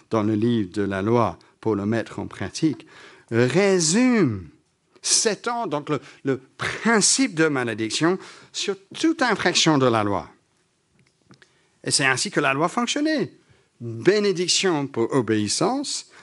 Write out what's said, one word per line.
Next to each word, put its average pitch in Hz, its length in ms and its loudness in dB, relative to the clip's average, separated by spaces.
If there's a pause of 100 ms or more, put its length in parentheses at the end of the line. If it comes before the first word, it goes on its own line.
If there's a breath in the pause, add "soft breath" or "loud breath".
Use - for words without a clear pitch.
(100)
dans 110 120 2
le 107 120 0
livre 107 360 0
de 104 120 -2
la 98 200 -2
loi 110 380 0 (200 soft breath)
pour 110 140 0
le 101 120 -2
mettre 110 340 -4
en 92 80 -10
pratique », - 580 -6 (440 loud breath)
résume 170 1200 2 (500)
sept - 480 -2
ans, 233 180 -4
donc 147 220 -4
le, 147 120 0 (220 loud breath)
le 135 140 0
principe - 960 0
de 160 120 2
malédiction 123 720 -2 (340 loud breath)
sur 392 240 -6 (180)
toute 320 280 0
infraction 175 560 2
de 131 80 4
la 113 180 2
loi. 98 260 -4 (1500 soft breath)
Et 139 80 -6
c'est 143 140 0
ainsi 135 260 0
que - 100 -2
la 139 120 2
loi 151 160 0
fonctionnait. 285 640 -2 (480 soft breath)
Bénédiction 170 1040 0
pour 117 280 -2
obéissance, 123 960 -2 (120)